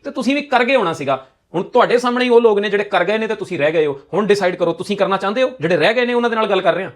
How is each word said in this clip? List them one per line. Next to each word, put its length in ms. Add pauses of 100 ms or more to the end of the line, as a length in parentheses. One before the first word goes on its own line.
ਤੇ 80
ਤੁਸੀਂ 240
ਵੀ 60
ਕਰ 240
ਗਏ 100
ਹੋਣਾ 180
ਸੀਗਾ। 340 (260)
ਹੁਣ 100
ਤੁਹਾਡੇ 340
ਸਾਹਮਣੇ 280
ਹੀ 40
ਉਹ 120
ਲੋਕ 180
ਨੇ 100
ਜਿਹੜੇ 140
ਕਰ 200
ਗਏ 140
ਨੇ 100
ਤੇ 80
ਤੁਸੀਂ 240
ਰਹਿ 120
ਗਏ 140
ਹੋ। 140 (140)
ਹੁਣ 140
ਡਿਸਾਈਡ 280
ਕਰੋ 180
ਤੁਸੀਂ 240
ਕਰਨਾ 200
ਚਾਹੁੰਦੇ 260
ਹੋ? 80 (100)
ਜਿਹੜੇ 160
ਰਹਿ 160
ਗਏ 120
ਨੇ 80
ਉਹਨਾਂ 160
ਦੇ 60
ਨਾਲ 140
ਗੱਲ 120
ਕਰ 120
ਰਹੇ 100
ਹਾਂ, 120